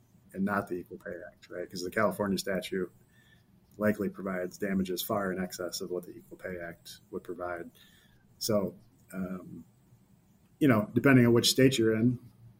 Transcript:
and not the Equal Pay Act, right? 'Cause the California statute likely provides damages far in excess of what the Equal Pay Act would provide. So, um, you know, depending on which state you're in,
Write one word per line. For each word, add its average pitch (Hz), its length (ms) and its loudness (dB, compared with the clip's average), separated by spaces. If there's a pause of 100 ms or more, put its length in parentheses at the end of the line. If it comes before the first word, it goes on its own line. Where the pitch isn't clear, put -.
(340)
and 95 120 -2
not 101 220 -2
the 90 80 -6
Equal 90 220 -12
Pay - 140 -12 (200)
Act, - 200 -20
right? 90 180 -10
'Cause 90 140 -8
the 90 80 -6
California 98 480 0
statute 95 520 -4 (840)
likely 104 320 0
provides 92 480 -6
damages 95 460 -2
far 98 280 -2
in 90 120 -4
excess 90 380 -8
of 90 100 -8
what 90 140 -6
the 95 120 -16
Equal - 200 -20
Pay 92 200 -10
Act 85 440 -14 (100)
would 92 120 -8
provide. 87 460 -8 (720)
So, 101 340 0 (400)
um, 92 500 -8 (920)
you 151 120 6
know, 107 240 4
depending 127 320 8
on 117 80 6
which 117 160 4
state 131 280 6
you're 110 160 4
in, 117 240 2 (420)